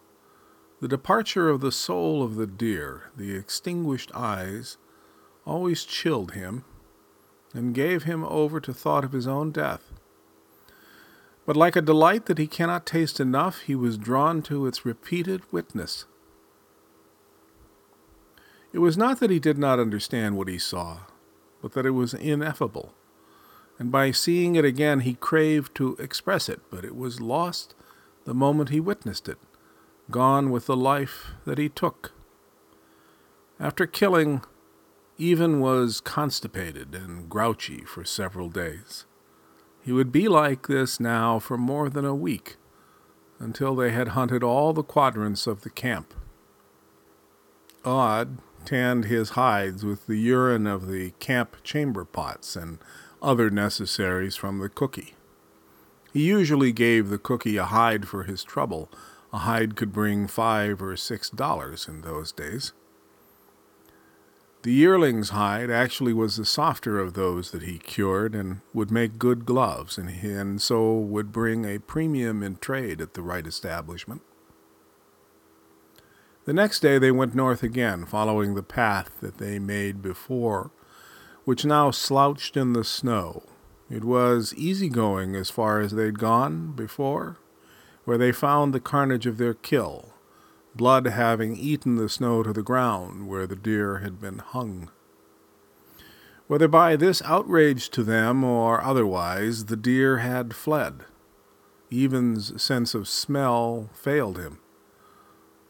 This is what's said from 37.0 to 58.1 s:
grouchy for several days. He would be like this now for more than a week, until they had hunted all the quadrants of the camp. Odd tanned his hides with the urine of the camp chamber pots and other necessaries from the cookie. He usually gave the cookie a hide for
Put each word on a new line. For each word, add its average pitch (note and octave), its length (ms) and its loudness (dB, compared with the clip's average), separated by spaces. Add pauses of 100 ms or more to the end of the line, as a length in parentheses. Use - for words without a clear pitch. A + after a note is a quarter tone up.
grouchy G#2+ 560 -2
for - 200 -14
several F2+ 440 -6
days. E2+ 560 -8 (800)
He B2+ 80 -8
would B2+ 220 2
be F3+ 160 4
like D3+ 400 2
this C3+ 320 0
now A#2 380 2
for B2 180 -6
more C3+ 340 -2
than C#3 140 -4
a C#3 100 -2
week, E3+ 420 -6 (840)
until C3 360 -4
they B2 160 2
had A#2+ 180 0
hunted B2 340 0
all C3+ 300 4
the D#3 100 -2
quadrants A2 640 0
of G#2+ 160 -4
the G#2+ 80 -12
camp. A2 440 -6 (1700)
Odd B2+ 540 0 (260)
tanned B2 400 0
his A2 260 0
hides G2+ 540 0
with G2+ 220 -6
the A2 100 -2
urine A#2+ 500 4
of F#2+ 220 -4
the F#2 320 -6
camp B2 420 -2
chamber C3 420 -4
pots - 520 -10
and E2 220 -12 (440)
other A#2 280 4
necessaries G2 840 -2
from G2 220 -6
the G2 100 -6
cookie. - 460 -6 (1000)
He C#3+ 120 2
usually D3+ 480 4
gave A2+ 360 4
the G2+ 100 -4
cookie A2+ 380 -2
a F#2 80 0
hide G#2+ 420 2
for F#2+ 180 -8